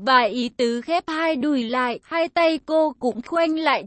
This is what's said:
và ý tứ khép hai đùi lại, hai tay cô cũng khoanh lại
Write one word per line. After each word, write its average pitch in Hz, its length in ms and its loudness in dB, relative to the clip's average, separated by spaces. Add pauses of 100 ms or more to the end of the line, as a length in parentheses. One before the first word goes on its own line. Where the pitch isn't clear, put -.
và 254 160 4
ý 233 280 0
tứ 240 320 -2
khép 330 260 -2
hai 320 280 -2
đùi 269 280 0
lại, 247 400 -2
hai 330 240 -2
tay 330 380 2
cô 311 340 2
cũng 247 280 -2
khoanh 330 320 0
lại 277 280 0